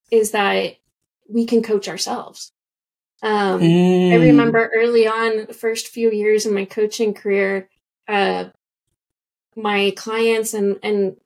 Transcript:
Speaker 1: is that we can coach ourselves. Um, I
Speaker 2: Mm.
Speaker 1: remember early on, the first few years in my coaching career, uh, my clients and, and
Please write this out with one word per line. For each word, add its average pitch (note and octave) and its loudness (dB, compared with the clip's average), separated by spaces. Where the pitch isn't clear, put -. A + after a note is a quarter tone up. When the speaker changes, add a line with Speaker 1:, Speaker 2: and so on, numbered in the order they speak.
Speaker 1:
is A3 2
that G3 -2
we A#3 -2
can A3+ 2
coach G#3 -2
ourselves. - -10
Um, G3+ 0
I F3+ 4
Speaker 2:
Mm. E3 6
Speaker 1:
remember D#3 4
early A#3 2
on, A3 -4
the - -18
first A3+ -6
few A3+ 0
years G#3+ 0
in G#3+ -2
my G3 -2
coaching G#3+ -2
career, G3 -2
uh, F#3+ -2
my G3+ -2
clients A3+ -2
and, G3+ -2
and G3+ -2